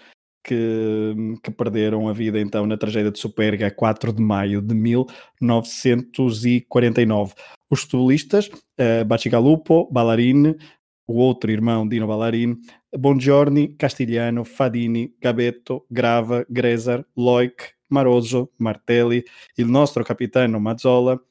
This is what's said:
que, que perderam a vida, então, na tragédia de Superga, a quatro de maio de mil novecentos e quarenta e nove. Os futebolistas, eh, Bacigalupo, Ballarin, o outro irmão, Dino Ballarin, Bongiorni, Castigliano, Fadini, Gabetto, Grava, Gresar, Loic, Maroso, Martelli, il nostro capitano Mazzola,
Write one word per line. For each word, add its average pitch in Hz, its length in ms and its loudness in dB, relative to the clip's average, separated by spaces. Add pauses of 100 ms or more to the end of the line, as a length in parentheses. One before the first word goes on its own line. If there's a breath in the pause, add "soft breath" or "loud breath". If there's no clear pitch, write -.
(440 soft breath)
que, 110 720 -4 (280)
que - 80 -12
perderam 110 560 -2
a 107 60 -2
vida, 107 260 -4
então, 104 280 -4
na 107 100 -4
tragédia 107 340 -2
de - 80 -8
Superga, 104 500 -2
a - 20 -4
quatro 110 420 -2
de 110 100 -2
maio 101 380 -2
de 110 140 -4
mil 117 320 0 (340 loud breath)
novecentos 120 1040 0
e 123 160 2
quarenta 120 400 2
e 113 60 4
nove. 104 260 0 (380 loud breath)
Os 143 100 0
futebolistas, 147 720 0 (260)
eh, 113 280 2
Bacigalupo, 127 840 2
Ballarin, 123 640 2 (540 loud breath)
o 117 60 -4
outro 123 360 2
irmão, 110 380 0
Dino 110 180 -2
Ballarin, 113 540 -2 (360 loud breath)
Bongiorni, 143 720 2
Castigliano, 117 760 -4
Fadini, 117 760 -4
Gabetto, 120 720 -4
Grava, 117 580 0
Gresar, 120 560 -2 (120)
Loic, 123 560 0 (160)
Maroso, 123 680 0
Martelli, 120 640 0 (320 loud breath)
il 120 100 0
nostro 131 380 2
capitano 113 560 -2
Mazzola, 123 580 0 (120)